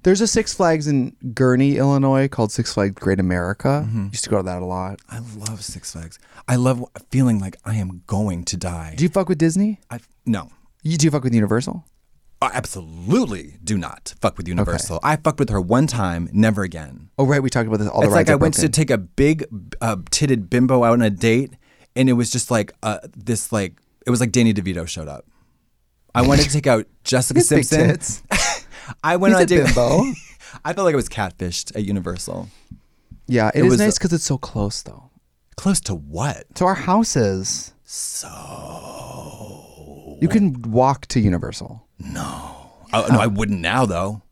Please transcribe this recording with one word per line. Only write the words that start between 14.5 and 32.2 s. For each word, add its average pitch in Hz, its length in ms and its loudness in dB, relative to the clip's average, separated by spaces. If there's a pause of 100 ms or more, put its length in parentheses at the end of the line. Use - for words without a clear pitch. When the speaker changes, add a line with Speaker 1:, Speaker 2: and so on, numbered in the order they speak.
Speaker 2:
Universal. 87 520 -4
I 151 140 0
fucked 156 220 -2
with 135 100 2
her 104 120 0
one 117 260 2
time, 87 460 -4
never 104 300 4
again. 82 460 -10 (100)
Speaker 1:
Oh, 139 80 4
right. 143 160 4
We 131 60 0
talked 120 180 0
about 107 120 0
this. 107 100 0
All - 140 0
the - 60 4
Speaker 2:
It's 101 40 4
like 131 140 6
Speaker 1:
rides - 40 2
are 151 40 6
Speaker 2:
I - 20 2
went 156 180 2
to - 60 0
Speaker 1:
broken. 151 120 0
Speaker 2:
take 156 180 0
a 117 80 2
big, 143 460 0 (360)
uh, 113 160 -2 (140)
titted 127 400 0
bimbo 123 340 4
out 117 80 4
on 120 100 4
a 110 80 4
date, 113 440 0 (420)
and 131 140 4
it - 20 6
was 120 180 2
just - 200 -4
like, 110 220 0 (100)
uh, 107 160 -4 (180)
this, 104 360 -4
like, 98 280 -4 (260)
it 123 40 -2
was 120 100 2
like 120 120 0
Danny 113 200 6
DeVito 90 340 -4
showed 80 220 -10
up. 69 160 -14 (880)
I - 80 4
wanted 143 220 6
to 139 60 -2
take 147 160 0
out 113 280 2
Speaker 1:
<laughs> - 100 -20
Speaker 2:
Jessica 131 340 2
Speaker 1:
He - 20 6
has 339 80 4
big 131 160 4
Speaker 2:
Simpson. 156 240 4 (400)
Speaker 1:
tits. - 380 0 (100)
Speaker 2:
<laughs> - 260 -16
I 165 140 2
went 196 160 6
Speaker 1:
He's 190 40 8
Speaker 2:
on 180 40 6
a 175 40 8
Speaker 1:
a - 20 2
Speaker 2:
date. 160 180 4 (100)
Speaker 1:
bimbo. 131 280 4 (320)
Speaker 2:
<laughs> - 300 -20
I 160 100 -4
felt 196 100 -2
like 170 80 4
I 143 40 2
was 120 120 0
catfished 92 680 -6
at 107 100 -2
Universal. 92 640 -6 (800)